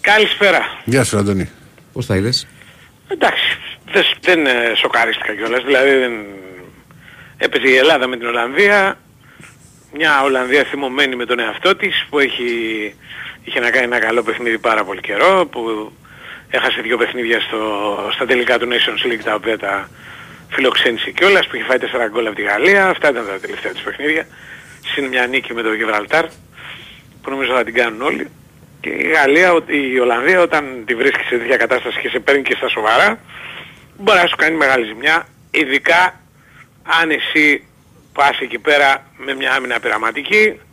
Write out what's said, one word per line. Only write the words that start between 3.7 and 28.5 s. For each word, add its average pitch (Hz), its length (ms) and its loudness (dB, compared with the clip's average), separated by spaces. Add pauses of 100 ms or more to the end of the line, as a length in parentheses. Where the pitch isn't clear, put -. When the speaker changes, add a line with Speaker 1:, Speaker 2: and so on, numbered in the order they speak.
Speaker 1:
δεν 190 100 2
σ-, - 180 0
δεν, 165 260 2
ε, 120 300 0
σοκαρίστηκα 117 580 0
κιόλας, 113 300 -2
δηλαδή 135 260 4
δεν... 127 220 2 (1200)
έπαιζε 127 320 0
η 131 80 6
Ελλάδα 131 300 4
με 127 100 -4
την 117 100 -8
Ολλανδία, 190 720 2 (960)
μια 147 300 2
Ολλανδία 131 420 2
θυμωμένη 135 520 -2
με 123 80 -4
τον 120 140 -2
εαυτό 120 380 0
της, 190 340 -4
που 147 80 0
έχει... 123 300 0 (960)
είχε - 160 -4
να 120 100 0
κάνει 127 140 4
ένα 120 140 0
καλό 113 240 2
παιχνίδι 113 360 -2
πάρα 110 260 0
πολύ 98 160 -8
καιρό, 170 500 2
που 113 420 -6 (580)
έχασε 127 300 -2
δύο 113 160 -2
παιχνίδια 117 440 0
στο... 110 180 -6 (560)
στα 127 120 -4
τελικά 123 320 2
του 120 120 -2
Nations 117 420 -2
League, 110 120 -6
τα 110 100 -2
οποία 107 240 -4
τα 98 300 -4 (600)
φιλοξένησε 123 640 0
κιόλας, 185 360 4
που - 100 -10
είχε 123 80 -6
φάει 127 140 0
τέσσερα 123 300 -2
γκολ 113 180 -2
από 104 100 -6
τη 104 60 -6
Γαλλία. 170 460 2
Αυτά 160 220 2
ήταν 117 160 -4
τα 98 140 -6
τελευταία - 320 -10
της 90 80 -12
παιχνίδια, 156 460 -4 (680)
συν 143 100 -4
μια 127 220 0
νίκη 123 280 -4
με 117 80 -4
το 110 100 0
Γιβραλτάρ, 110 520 0 (1000)
που - 80 -8
νομίζω 135 240 -4
θα 120 100 2
την 120 100 -10
κάνουν 117 280 -2
όλοι. 143 260 -4 (520)